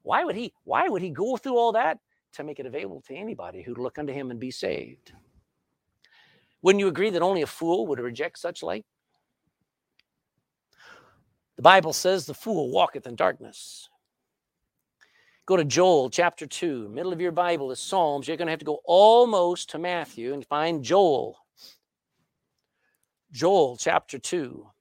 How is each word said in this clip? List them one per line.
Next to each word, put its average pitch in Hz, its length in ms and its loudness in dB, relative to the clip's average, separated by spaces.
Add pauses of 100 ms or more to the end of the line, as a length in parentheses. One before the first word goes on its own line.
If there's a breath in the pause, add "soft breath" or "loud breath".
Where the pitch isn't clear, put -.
Why 185 220 0
would 269 140 -4
he, 233 160 -10 (100)
why 320 240 0
would 190 140 -2
he 185 80 -6
go 196 260 -4
through 247 220 -4
all 233 160 2
that? 247 260 0 (340)
To 143 100 -14
make 147 160 -12
it 127 60 -12
available 139 360 -12
to - 120 -20
anybody 165 480 -12
who'd 120 160 -12
look 131 220 -8
unto 143 140 -8
him 135 180 -10
and 120 80 -12
be 127 100 -8
saved. - 640 -8 (1500 soft breath)
Wouldn't 196 180 4
you 196 80 0
agree 180 220 0
that 170 120 -2
only 180 200 0
a 135 60 -2
fool 180 400 -2
would 135 120 -4
reject 123 400 -8
such 175 240 -10
light? 190 220 -8 (2750 soft breath)
The - 40 -14
Bible 180 300 8
says, 180 340 -2
"The 156 80 -12
fool 160 380 -4
walketh 170 340 0
in 120 120 -12
darkness." - 720 -6 (1600 soft breath)
Go 185 120 4
to 156 80 4
Joel 147 440 4
chapter 170 380 0
two. 131 420 -6
Middle 165 220 -8
of 165 80 -6
your 175 140 -2
Bible 170 380 0
is 123 100 -10
Psalms. 147 460 -2
You're 156 100 -4
gonna 165 140 -4
have 160 80 -6
to 151 60 -14
go 147 200 -4
almost 202 840 6
to 156 80 -8
Matthew 160 540 -6
and 143 140 -10
find 156 340 -2
Joel. 135 640 2 (1900 loud breath)
Joel 151 440 2
chapter - 420 -2
two. 131 640 -6